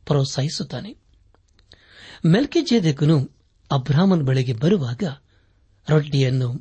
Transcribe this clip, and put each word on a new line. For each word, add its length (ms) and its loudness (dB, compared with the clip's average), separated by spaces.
ಪ್ರೋತ್ಸಾಹಿಸುತ್ತಾನೆ. 880 -4
ಮೆಲ್ಕಿಜೇದಕನು 1040 2
ಅಬ್ರಹಾಮನ 500 2
ಬಳಿಗೆ 300 0
ಬರುವಾಗ 500 -2
ರೊಟ್ಟಿಯನ್ನು, 720 0